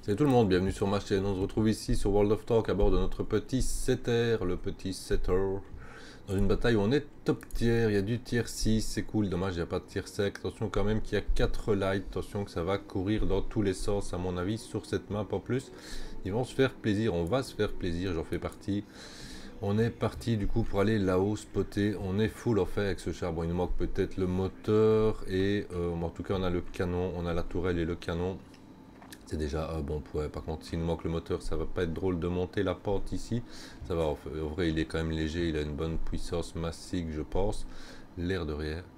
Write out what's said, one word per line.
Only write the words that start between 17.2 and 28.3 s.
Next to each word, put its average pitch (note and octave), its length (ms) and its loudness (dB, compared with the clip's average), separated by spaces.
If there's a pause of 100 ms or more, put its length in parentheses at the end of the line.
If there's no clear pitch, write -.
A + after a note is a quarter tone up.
va B2 180 0
se - 100 -10
faire G#2 180 0
plaisir, F2+ 420 -2
j'en D#2+ 100 -2
fais E2+ 160 -4
partie. G2 460 -4 (760)
On G2+ 160 0
est A2+ 140 2
parti - 460 -2
du G2+ 100 0
coup A2+ 160 2
pour G2+ 160 0
aller G#2+ 180 4
là-haut F#2+ 380 2
spotter. G2+ 640 0
On F#2+ 160 -2
est G#2+ 120 2
full A#2 280 0
en F2+ 80 4
fait - 160 -2
avec F#2+ 180 0
ce F2+ 120 -4
char. F2 200 -4
Bon, E2 120 -2
il E2 60 0
nous E2+ 60 0
manque F2 200 2
peut-être F#2 420 0
le F#2+ 80 2
moteur G#2+ 1040 2
et, G2 420 2
euh, F2 200 -2
en E2+ 180 -2
tout - 140 -8
cas G#2 120 -2
on F#2 60 0
a F#2 80 2
le F2 120 0
canon, F2+ 540 -2
on F2 120 -4
a E2+ 80 0
la E2+ 80 0
tourelle F2+ 340 0
et E2 80 2
le E2+ 100 -2
canon. F2+ 440 -4 (840)